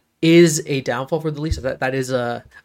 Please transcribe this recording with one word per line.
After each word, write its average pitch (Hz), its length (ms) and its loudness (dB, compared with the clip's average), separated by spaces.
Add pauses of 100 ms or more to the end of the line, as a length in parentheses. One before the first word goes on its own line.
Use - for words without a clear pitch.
(220)
is 165 440 6
a 139 160 -4
downfall 131 400 -4
for 156 80 -6
the 147 120 -8
Leafs, 156 160 -4
that, 123 240 -6
that 131 140 -2
is 131 160 -4
a, 120 320 -4 (200)